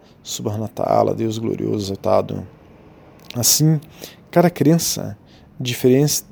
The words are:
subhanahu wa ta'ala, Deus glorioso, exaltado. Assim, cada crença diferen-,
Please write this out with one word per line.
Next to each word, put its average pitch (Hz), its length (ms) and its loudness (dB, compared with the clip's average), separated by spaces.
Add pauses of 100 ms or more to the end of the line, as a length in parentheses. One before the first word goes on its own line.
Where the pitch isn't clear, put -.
(220)
subhanahu 110 420 -6
wa 104 40 -6
ta'ala, 107 480 0
Deus 110 220 -4
glorioso, 107 480 -4
exaltado. 98 600 -2 (880)
Assim, 151 460 2 (500)
cada 175 200 4
crença 143 680 0 (400)
diferen-, 131 760 2